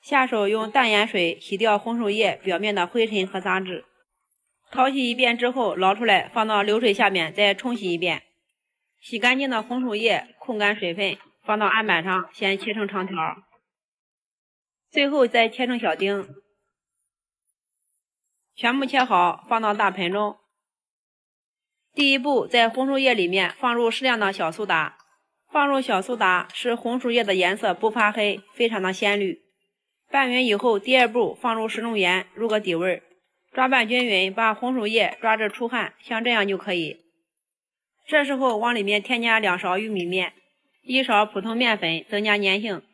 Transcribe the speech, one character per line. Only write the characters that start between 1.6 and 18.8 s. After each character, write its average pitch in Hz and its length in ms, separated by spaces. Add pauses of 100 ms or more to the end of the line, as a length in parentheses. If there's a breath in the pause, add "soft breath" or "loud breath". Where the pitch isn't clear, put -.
红 233 200
薯 226 100
叶 202 340
表 180 160
面 208 160
的 180 120
灰 226 200
尘 202 200
和 190 140
杂 185 200
质。 180 240 (840)
淘 262 200
洗 262 200
一 240 40
遍 240 220
之 240 140
后 240 240
捞 190 200
出 226 100
来， 202 280
放 220 140
到 214 160
流 208 180
水 226 120
下 208 160
面 165 240
再 202 220
冲 247 200
洗 202 180
一 170 40
遍。 165 260 (800)
洗 - 180
干 247 200
净 277 100
的 226 140
红 247 180
薯 247 140
叶 214 440
控 226 200
干 208 180
水 180 180
分， 202 220 (260)
放 214 160
到 214 80
案 220 200
板 170 180
上 185 300
先 196 240
切 208 160
成 208 120
长 190 200
条， 165 300 (1500)
最 285 180
后 277 180
再 233 220
切 247 180
成 247 120
小 190 160
丁， 196 340 (2250)
全 247 240
部 277 60